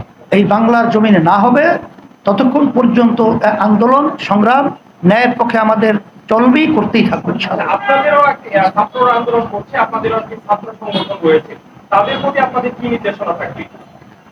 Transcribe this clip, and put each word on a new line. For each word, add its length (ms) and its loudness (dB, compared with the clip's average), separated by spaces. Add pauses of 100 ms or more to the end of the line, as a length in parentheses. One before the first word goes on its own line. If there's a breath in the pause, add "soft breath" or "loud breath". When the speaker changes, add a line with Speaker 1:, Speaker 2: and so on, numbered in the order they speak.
(320)
Speaker 1:
এই 140 4
বাংলার 440 2
জমিনে 300 2
না 140 2
হবে, 440 2 (460)
ততক্ষণ 480 2
পর্যন্ত 500 2
এ 280 0 (100)
আন্দোলন 500 2 (100)
সংগ্রাম 460 2 (400)
ন্যায়ের 320 4
পক্ষে 220 0
আমাদের 340 2 (360)
চলবেই, 380 4
করতেই 400 0
থাকবে 240 -4
ইনশাআল্লাহ। 420 -6
Speaker 2:
আপনাদেরও 500 2
একটি, 340 -2
আহ, 140 2
ছাত্ররা 420 0
আন্দোলন 380 -2
করছে, 260 -8
আপনাদেরও 400 -2
একটি 180 -10
ছাত্র 320 -4 (120)
সংগঠন 440 -8
রয়েছে, 300 0 (360)
তাদের 320 0
প্রতি 180 -4
আপনাদের 320 -2
কি 180 -10
নির্দেশনা 440 -6
থাকবে? 300 -12 (680)